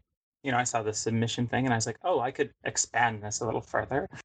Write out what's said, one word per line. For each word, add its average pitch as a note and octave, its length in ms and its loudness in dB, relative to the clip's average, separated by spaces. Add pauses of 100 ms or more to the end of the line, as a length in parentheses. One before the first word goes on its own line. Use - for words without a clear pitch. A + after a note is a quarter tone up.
(440)
you C#3 80 -2
know, A#2+ 60 4
I B2 60 4
saw A#2+ 200 -2
the G#2+ 100 0
submission A2+ 540 0
thing, A#2+ 180 2
and B2+ 80 4
I A2+ 40 4
was A2+ 100 -2
like, A2+ 160 -6
"Oh, F3+ 160 2
I A#2+ 120 0
could C#3+ 200 -2 (140)
expand A#2 580 0
this G#2+ 180 -6
a B2 40 -2
little A2+ 160 0
further." A2+ 460 -2 (180)